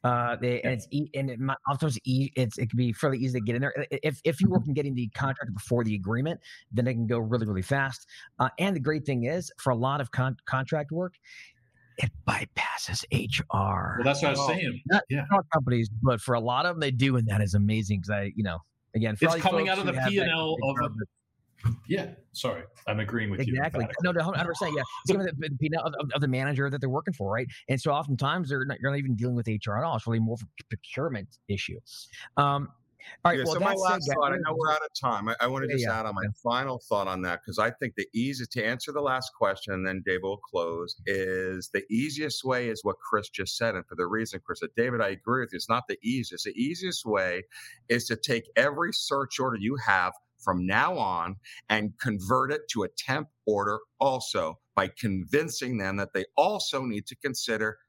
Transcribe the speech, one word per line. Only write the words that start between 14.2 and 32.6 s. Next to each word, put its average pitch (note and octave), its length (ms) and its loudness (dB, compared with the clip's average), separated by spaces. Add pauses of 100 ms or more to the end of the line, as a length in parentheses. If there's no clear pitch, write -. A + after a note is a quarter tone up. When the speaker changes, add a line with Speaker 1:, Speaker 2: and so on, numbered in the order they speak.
Speaker 2:
what D3 80 4
I - 20 4
was C#3 80 2
Speaker 1:
Well, C#3 100 2
Speaker 2:
saying. C3+ 360 -2
Speaker 1:
not, F#3+ 240 4
Speaker 2:
Yeah. C#3+ 220 0
Speaker 1:
not G3 200 6
companies, B2 380 2 (120)
but B2 200 4
for B2+ 120 0
a A#2 60 2
lot B2 260 2
of F3 100 0
them, D#3+ 40 -6
they C#3+ 120 2
do, B2+ 260 4
and A2+ 100 4
that G#2 140 2
is G2+ 140 2
amazing G2+ 480 4
'cause G2 60 -6
I, G2+ 280 0
you G#2+ 60 0
know, E2+ 160 -2 (360)
again, A2 220 2
for D#3+ 80 6
Speaker 2:
It's E3 80 6
Speaker 1:
all E3+ 40 2
you D#3+ 60 -2
Speaker 2:
coming F3+ 220 4
Speaker 1:
folks F#3+ 60 2
Speaker 2:
out F#3+ 80 2
of G3 60 -2
Speaker 1:
who F3+ 60 2
Speaker 2:
the - 80 -2
Speaker 1:
have C3 60 2
that - 60 4
Speaker 2:
P G3+ 80 4
and E3+ 120 2
L D#3+ 320 0
of C3+ 140 0
Speaker 1:
H - 40 -
R, A#2+ 60 0
Speaker 2:
a, A2 180 -4 (840)
yeah, F#3 240 -2 (220)
sorry. F#2 300 -4 (220)
I'm G#2+ 140 0
agreeing G#2+ 320 -2
with F#2+ 160 -2
you A#2+ 80 0
Speaker 1:
Exactly. C3+ 300 0
Speaker 2:
emphatically. - 180 -6
Speaker 1:
No, F3+ 80 2
no, E3+ 120 2
hundred E3+ 220 0
percent, E3 300 -2
yeah. C3+ 80 0 (200)
It's - 100 2
coming G3 120 2
out E3 80 -2
of C3+ 60 -8
the D3 180 -4
P D3+ 100 2
and D#3 80 0
L D#3+ 100 -2
of, D3+ 140 -2
of, D3 160 -4
of C#3+ 60 2
the D3 60 2
manager C3+ 420 0
that C#3 100 -4
they're C3 100 -2
working D#3 240 -2
for, G2 180 -4
right? A#2+ 160 0 (220)
And C3+ 100 2
so D#3+ 120 0
oftentimes C#3+ 580 0
they're C3+ 160 0
not, C#3 160 -4
you're C3+ 100 2
not C#3+ 80 0
even C3 160 2
dealing A#2+ 200 0
with A2+ 120 0
H G#2+ 200 0
R G#2 100 0
at C#3 80 0
all. D#3 100 0
It's A2 100 -2
really A2+ 140 2
more A2+ 180 2
for A2 80 -10 (240)
procurement B2+ 600 -6 (180)
issue. - 320 -4 (580)
Um, C#3+ 300 2 (560)